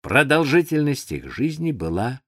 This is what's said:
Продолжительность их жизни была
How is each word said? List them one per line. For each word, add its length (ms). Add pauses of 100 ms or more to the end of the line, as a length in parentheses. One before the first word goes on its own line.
Продолжительность 1080
их 200
жизни 400
была 560